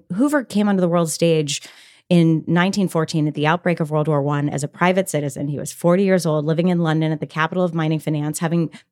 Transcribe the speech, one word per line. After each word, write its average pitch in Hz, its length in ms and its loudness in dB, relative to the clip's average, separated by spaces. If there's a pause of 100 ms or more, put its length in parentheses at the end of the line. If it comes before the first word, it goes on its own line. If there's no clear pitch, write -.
(160)
Hoover 285 280 0
came 208 240 -2
onto 190 140 2
the 180 60 2
world 170 240 0
stage 156 500 0 (480)
in 165 380 4
nineteen 185 400 0
fourteen 160 400 -2
at 147 80 -4
the 147 100 -2
outbreak 170 340 0
of 151 120 -4
World 151 160 0
War 147 160 0
One 147 260 0
as 143 140 -6
a 147 40 -4
private 180 400 0
citizen. 143 420 -4
He 143 100 -6
was 151 120 -10
forty 175 320 2
years 185 220 2
old, 151 200 0
living 165 240 2
in 175 100 2
London 156 320 2
at 151 80 -4
the 147 80 -8
capital 160 360 -2
of 170 120 -2
mining 156 240 0
finance, 151 400 -4
having 165 320 0 (200)